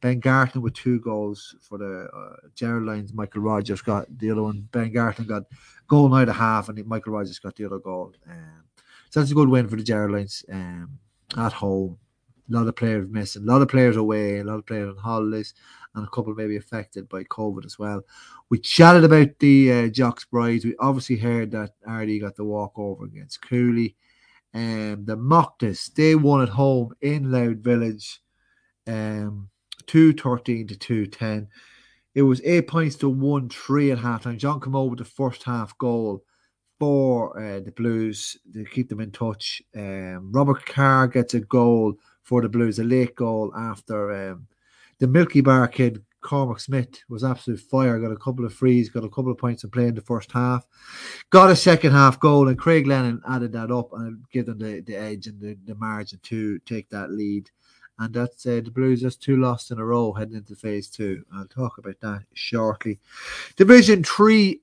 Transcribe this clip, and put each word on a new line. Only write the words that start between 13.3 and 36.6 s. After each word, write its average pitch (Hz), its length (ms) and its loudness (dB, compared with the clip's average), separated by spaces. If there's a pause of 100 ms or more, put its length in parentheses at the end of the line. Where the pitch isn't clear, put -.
a - 20 -6
lot 127 180 6
of 135 60 0
players 123 260 4
away, 107 440 -2
a 101 40 -8
lot 107 160 -8
of 104 80 -18
players 104 220 -8
on 98 80 -16
holidays, 110 580 -6 (400)
and 107 100 -10
a 101 60 -12
couple 110 240 -6
maybe 107 220 -8
affected 101 520 -14
by 95 140 -12
covid 98 420 -8
as - 140 -18
well. 104 240 -10 (460)
We 117 100 0
chatted 170 460 8
about 151 340 6
the, 135 320 6
uh, 120 160 0
Jocks 117 380 -2
Brides. 117 400 -2
We 117 120 -4
obviously 131 400 -4
heard 113 340 -4
that 107 200 -8 (160)
Ardee 107 340 -6
got 101 140 -10
the 104 80 -12
walkover 104 640 -8
against 101 360 -20
Cooley. 120 540 0 (580)
Um, 107 520 -8
the 110 100 -6
Moctis, 120 720 -2
they 156 240 2
won 143 280 4
at 120 80 0
home 123 520 0
in 143 300 -4
Louth 120 280 -2
Village, 113 600 -4 (640)
um, 107 640 -8 (380)
two 160 260 8
thirteen 123 520 -4
to 104 100 -14
two 110 300 -4
ten. 107 420 -8 (680)
It 139 80 4
was 127 200 4
eight 165 240 2
points 156 300 -2
to 143 100 -2
one 135 420 -2
three 143 420 0
at 120 80 -2
halftime. 117 400 -6
John 143 200 -4
came 135 160 -8
over 135 140 -2
with 120 100 -10
the 117 60 -12
first - 380 -6
half 117 340 -8
goal 113 460 -4 (560)